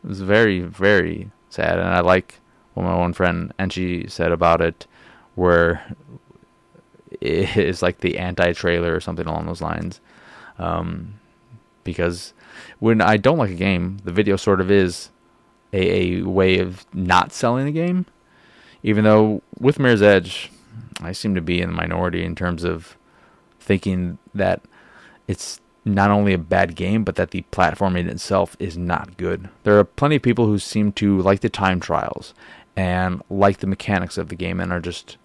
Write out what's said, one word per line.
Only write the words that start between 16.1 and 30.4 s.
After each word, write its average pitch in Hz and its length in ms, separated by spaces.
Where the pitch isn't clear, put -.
a - 40
way 92 360
of 92 340
not 90 400
selling 127 320
the 147 60
game, 175 340
even 107 200
though 107 380
with 143 200
Mirror's 120 220
Edge, 95 500
I 85 100
seem 98 240
to 90 60
be 87 200
in 87 80
the 85 60
minority 85 480
in 85 120
terms 87 280
of 85 340
thinking 92 580
that 92 280
it's - 320
not 101 280
only 101 220
a 90 40
bad 85 380
game, 98 280
but 95 120
that 90 160
the 90 120
platform 90 520
in 85 120
itself 95 520
is 87 180
not 87 400
good. 87 320
There 104 160
are 101 40
plenty 147 340
of - 40
people 120 240